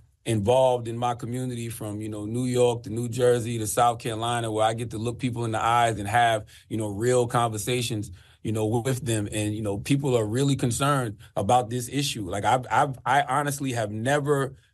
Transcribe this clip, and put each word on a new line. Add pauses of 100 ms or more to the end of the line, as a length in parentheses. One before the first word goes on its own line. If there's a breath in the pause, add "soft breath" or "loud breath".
(260)
involved
in
my
community
from,
you
know,
New
York
to
New
Jersey
to
South
Carolina,
where
I
get
to
look
people
in
the
eyes
and
have, (240 soft breath)
you
know,
real
conversations, (300 soft breath)
you
know,
with
them.
And,
you
know,
people
are
really
concerned (180 soft breath)
about
this
issue.
Like,
I've,
I've,
I
honestly
have
never (180 soft breath)